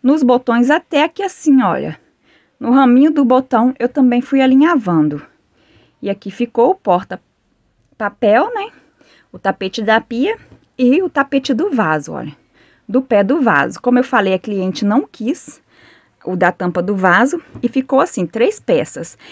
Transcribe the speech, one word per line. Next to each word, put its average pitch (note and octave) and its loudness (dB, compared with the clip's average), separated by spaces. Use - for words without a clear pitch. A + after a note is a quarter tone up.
nos D4+ 2
botões, A#3+ 2
até D4+ 0
aqui - -6
assim, D4 0
olha. D#3 -4
No A3+ -4
raminho C4 4
do D4 0
botão B3+ 2
eu B3 -2
também B3 2
fui C4+ 0
alinhavando. A3+ 2
E G3+ -6
aqui G3 -10
ficou A#3+ 0
o F#4+ 0
porta-papel, - -4
né? A4 -8
O F3 -18
tapete F#3+ -6
da A3 2
pia C4 -4
e C4 2
o F4+ -2
tapete C#4 -2
do E4 -2
vaso, D#3+ -2
olha. D3 -12
Do A#3+ 0
pé A#3 2
do B3+ 0
vaso. D#3+ 0
Como B3 2
eu B3+ 2
falei, G3+ 0
a F#3 0
cliente F#3 -6
não A3 0
quis - -10
o F#3 -6
da F3+ 0
tampa F3+ -6
do F#3 -4
vaso G3 0
e A#3+ 0
ficou C4 -2
assim, B3 -4
três A3+ -2
peças. - -4